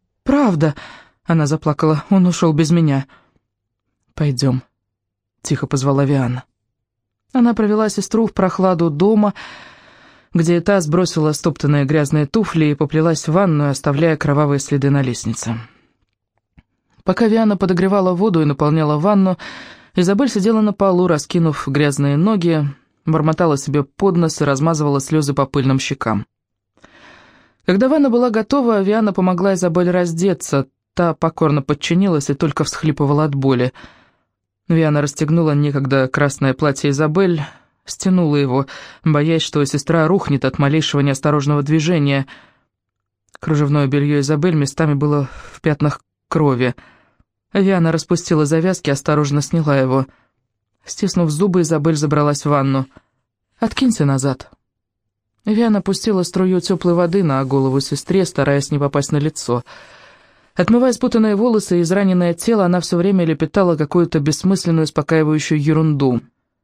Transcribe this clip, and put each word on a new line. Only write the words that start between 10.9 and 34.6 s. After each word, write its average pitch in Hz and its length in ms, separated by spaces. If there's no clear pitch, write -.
стоптанные 147 520
грязные 147 420
туфли 165 400
и 147 100
поплелась 156 500
в 156 60
ванную, 156 380
оставляя 151 460
кровавые 143 440
следы 139 300
на 139 120
лестнице. 117 560
Пока 185 240
Виана 214 300
подогревала 185 580
воду 180 260
и 156 40
наполняла 151 540
ванну, 190 380
Изабель 202 320
сидела 220 320
на 208 120
полу, 185 360
раскинув 160 580
грязные 143 500
ноги, 165 520
бормотала 160 520
себе 143 260
под 180 340
нос 165 240
и 160 40
размазывала 143 560
слёзы 143 340
по 139 120
пыльным 135 340
щекам. 110 440
Когда 202 180
ванна 277 220
была 240 200
готова, 226 520
Виана 208 300
помогла 185 420
Изабель 175 360
раздеться, 175 760
та 170 200
покорно 151 480
подчинилась 165 680
и 143 60
только 151 300
всхлипывала 147 580
от 143 140
боли. 131 360